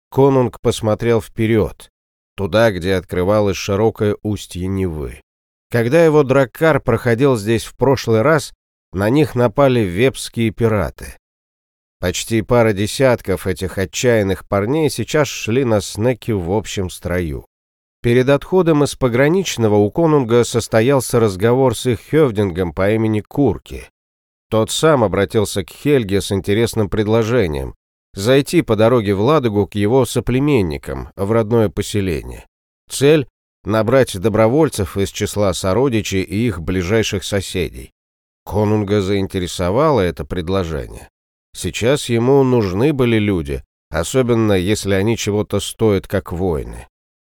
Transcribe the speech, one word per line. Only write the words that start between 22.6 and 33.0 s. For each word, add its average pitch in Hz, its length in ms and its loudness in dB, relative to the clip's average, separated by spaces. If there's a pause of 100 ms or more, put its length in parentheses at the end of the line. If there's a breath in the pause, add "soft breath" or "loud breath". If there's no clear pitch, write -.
по 98 200 0
имени 110 280 0
Курки. 90 680 -4 (600)
Тот 110 220 0
сам 151 320 2
обратился 98 640 0
к - 60 -20
Хельге 101 500 0
с - 100 -6
интересным 104 580 -2
предложением — 104 840 0 (400)
зайти 135 480 2
по 113 140 0
дороге 110 380 2
в 95 60 -2
Ладогу 113 460 2
к - 80 -12
его 107 300 2
соплеменникам 98 1120 -2
в 98 160 -4
родное 110 360 2
поселение. 85 800 -6 (420)
Цель: 143 400 2 (360)